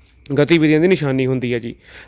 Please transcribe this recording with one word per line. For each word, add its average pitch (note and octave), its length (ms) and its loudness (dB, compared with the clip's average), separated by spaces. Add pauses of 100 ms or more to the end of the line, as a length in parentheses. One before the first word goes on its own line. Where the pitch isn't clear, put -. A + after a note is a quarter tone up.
(380)
ਗਤੀਵਿਧੀਆਂ D#3 420 2
ਦੀ F3+ 80 2
ਨਿਸ਼ਾਨੀ C3+ 380 0
ਹੁੰਦੀ B2 280 -4
ਹੈ A#2+ 40 -4
ਜੀ। A#2 160 -10 (340)